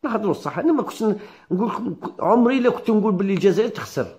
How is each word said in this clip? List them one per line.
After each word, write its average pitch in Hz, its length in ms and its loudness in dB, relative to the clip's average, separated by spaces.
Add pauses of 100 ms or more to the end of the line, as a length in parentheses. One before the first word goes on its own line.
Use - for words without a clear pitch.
نهضروا 214 280 -2
الصح. 143 280 -4
انا 311 140 2
ما 269 80 0
كنتش - 220 -6
ن-، 214 120 2 (360)
نقول 190 160 0
لكم، 202 280 -6 (240)
عمري 240 400 4
لا 240 100 4
كنت 233 200 -4
نقول 214 240 2
باللي 196 200 0
الجزائر 190 360 2
تخسر - 380 -6 (120)